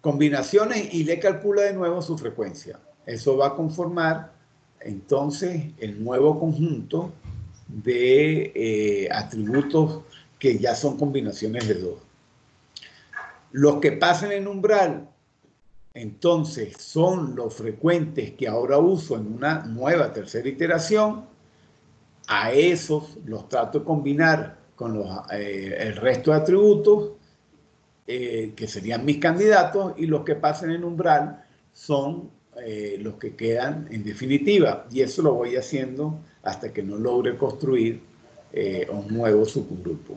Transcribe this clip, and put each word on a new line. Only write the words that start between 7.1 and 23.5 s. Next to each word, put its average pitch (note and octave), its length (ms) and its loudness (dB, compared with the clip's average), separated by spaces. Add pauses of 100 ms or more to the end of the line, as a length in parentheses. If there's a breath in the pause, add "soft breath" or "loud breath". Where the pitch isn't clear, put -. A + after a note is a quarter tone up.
de, B2+ 880 2
eh, G#2+ 580 0
atributos A2 880 0 (380 loud breath)
que - 200 2
ya A#2+ 160 0
son C3+ 220 -2
combinaciones A#2 720 -4
de G#2 60 2
dos. F2 240 -6 (1500 loud breath)
Los C#3+ 240 6
que D3 160 4
pasan F3 400 2
en G3 160 -4
umbral, G3 640 0 (840)
entonces, A#2+ 840 -2
son E3 580 0
los A#2 160 -6
frecuentes C3+ 800 -2
que B2 160 -6
ahora B2 300 2
uso E3 380 2
en G#2+ 180 -6
una D3+ 320 -2
nueva B2+ 480 0
tercera A2+ 340 -6
iteración. F3 800 0 (1000 soft breath)
A A2 240 0
esos D#3 760 2
los A2 220 -10
trato A#2+ 320 0